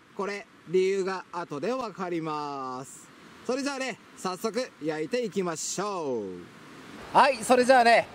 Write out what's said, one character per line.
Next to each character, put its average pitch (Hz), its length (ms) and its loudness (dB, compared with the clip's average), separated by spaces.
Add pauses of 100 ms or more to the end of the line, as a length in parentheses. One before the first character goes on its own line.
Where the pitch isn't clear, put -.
(180)
こ 196 80 -6
れ、 202 220 -10 (220)
理 185 160 2
由 196 180 0
が 185 280 -6
後 165 280 -8
で 180 120 -4
わ 254 200 -6
か 175 180 -8
り 175 100 -4
ま 143 640 -8
す。 - 240 -18 (380)
そ 254 100 -2
れ 277 60 -4
じ 269 80 -2
ゃ 285 60 -6
あ - 20 -8
ね、 254 220 -6 (180)
早 185 200 -6
速 226 320 -4 (140)
焼 156 220 -4
い - 20 -10
て 247 160 -2
い 220 60 -4
き 190 140 -4
ま 170 120 -4
し - 260 -8
ょ 160 420 -4
う。 - 920 -10
は 240 140 8
い、 262 80 -2
そ 220 180 4
れ 247 80 6
じ 240 80 6
ゃ 254 100 10
あ - 20 8
ね、 226 320 6